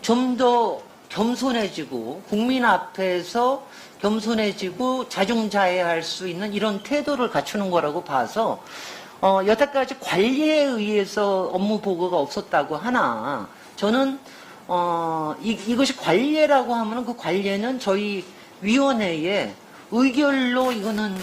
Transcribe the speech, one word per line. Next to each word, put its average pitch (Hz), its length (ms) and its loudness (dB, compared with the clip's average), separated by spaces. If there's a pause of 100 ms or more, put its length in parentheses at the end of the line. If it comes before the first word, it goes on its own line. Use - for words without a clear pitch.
좀 247 360 2
더 240 440 2 (280)
겸손해지고 196 1200 -4
국민 247 360 0
앞에서 196 1000 0 (360)
겸손해지고 220 1080 -2
자중자애할 190 920 0
수 180 240 -8
있는 190 260 -6
이런 208 300 -2
태도를 285 480 -2
갖추는 190 400 -2
거라고 160 320 0
봐서, 139 580 -2 (600)
어, 190 260 4
여태까지 269 520 2
관리에 285 640 2
의해서 208 880 0
업무 202 300 0
보고가 180 360 0
없었다고 147 580 0
하나 139 720 -2 (300)
저는, 269 420 0 (480)
어, 165 760 -2
이, 214 240 -2
이것이 247 300 0
관례라고 262 800 2
하면은 226 300 -4
그 233 100 -6
관례는 196 640 -2
저희 202 440 -2 (380)
위원회의 196 920 2 (380)
의결로 254 800 2
이거는 208 500 -2